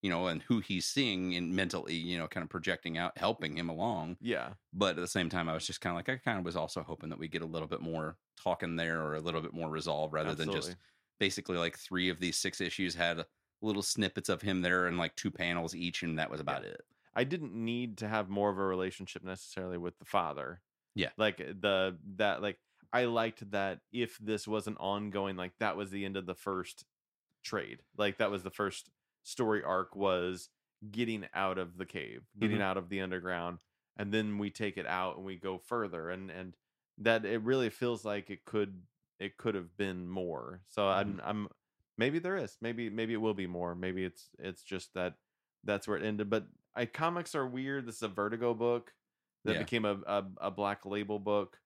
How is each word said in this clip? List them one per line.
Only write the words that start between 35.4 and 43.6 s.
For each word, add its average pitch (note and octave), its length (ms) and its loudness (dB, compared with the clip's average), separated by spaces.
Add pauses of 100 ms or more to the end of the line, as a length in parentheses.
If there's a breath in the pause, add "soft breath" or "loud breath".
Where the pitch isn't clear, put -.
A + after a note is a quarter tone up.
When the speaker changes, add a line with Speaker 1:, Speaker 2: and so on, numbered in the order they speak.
Speaker 2:
further. F2 500 -2
And, F#2 220 -6
and F2+ 260 -10 (420)
that A2 260 6
it A2 180 2
really B2 280 4
feels A#2 340 0
like G#2 260 -2
it F#2 140 -10
could, G2 380 0 (360)
it G2+ 180 -4
could A2 180 0
have F2 220 -6
been F#2 320 0
more. F2 600 -4
So G2+ 200 4
I'm, G2 300 4
Speaker 1:
Mm-hmm. - 40 -8
Speaker 2:
I'm, G#2 260 -2 (480)
maybe C#3 220 4
there F3+ 180 -2
is, C3 240 -4
maybe, A#2 280 -2
maybe A2+ 240 0
it A2 40 0
will A2 180 2
be F#2 120 -2
more. F2 280 -2